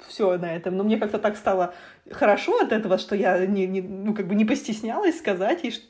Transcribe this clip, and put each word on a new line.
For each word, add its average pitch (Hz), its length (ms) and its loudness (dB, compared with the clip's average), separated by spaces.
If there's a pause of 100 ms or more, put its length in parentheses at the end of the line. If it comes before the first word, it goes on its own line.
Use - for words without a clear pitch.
все 180 300 2
на 170 180 -4
этом. 180 200 -4
Но 202 80 0
мне 214 140 4
как-то 214 220 -2
так 208 160 0
стало 185 380 0 (380)
хорошо 269 480 2
от 233 120 2
этого, 208 260 2
что - 180 -4
я 190 300 2
не, 196 200 0
не, 190 160 -4
ну, 202 320 -4
как 196 140 -4
бы 202 80 0
не 220 100 4
постеснялась 277 720 -2
сказать 208 460 -2
ей 226 80 -4
ш-, - 180 -12